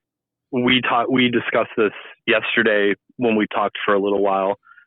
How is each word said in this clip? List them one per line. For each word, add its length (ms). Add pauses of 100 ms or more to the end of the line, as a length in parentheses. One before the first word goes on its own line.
(520)
We 300
ta-, 280
we 200
discussed 460
this 160 (340)
yesterday 680 (240)
when 180
we 180
talked 300
for 100
a 60
little 240
while. 320 (320)